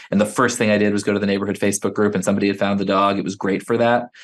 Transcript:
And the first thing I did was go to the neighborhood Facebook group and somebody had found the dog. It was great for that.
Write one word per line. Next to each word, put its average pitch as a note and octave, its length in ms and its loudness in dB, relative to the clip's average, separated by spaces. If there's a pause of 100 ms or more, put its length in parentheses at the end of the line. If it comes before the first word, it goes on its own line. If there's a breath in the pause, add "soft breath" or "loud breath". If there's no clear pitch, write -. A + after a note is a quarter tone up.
And G2 100 0
the G#2 60 2
first A#2+ 320 0
thing A2 140 0
I G#2+ 80 4
did G#2 140 2
was G2+ 100 -2
go G#2 100 0
to G#2 60 0
the G2+ 80 -2
neighborhood G2 320 -2
Facebook G2 340 -2
group G#2 220 0
and F#2+ 100 -2
somebody G2+ 220 0
had G2 100 0
found G2+ 220 0
the G2 60 -2
dog. G2 340 2
It F#2+ 40 -4
was F#2+ 120 -6
great G2 260 -2
for A#2 160 -2
that. A#2 320 2 (140 loud breath)